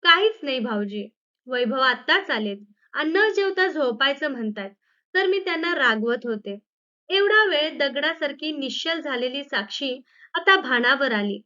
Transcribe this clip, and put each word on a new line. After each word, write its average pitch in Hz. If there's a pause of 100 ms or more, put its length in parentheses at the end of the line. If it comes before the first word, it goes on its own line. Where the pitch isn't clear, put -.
काहीच 392
नाही 277
भाऊजी. 208 (440)
वैभव 247
आत्ताच 269
आलेत 214 (340)
आणि 302
न 403
जेवता 381
झोपायचं 277
म्हणतायत, 214 (440)
तर 381
मी 381
त्यांना 339
रागवत 233
होते. 208 (540)
एवढा 415
वेळ 302
दगडासारखी 285
निश्चल 302
झालेली 262
साक्षी 208 (420)
आता 359
भानावर 254
आली. 208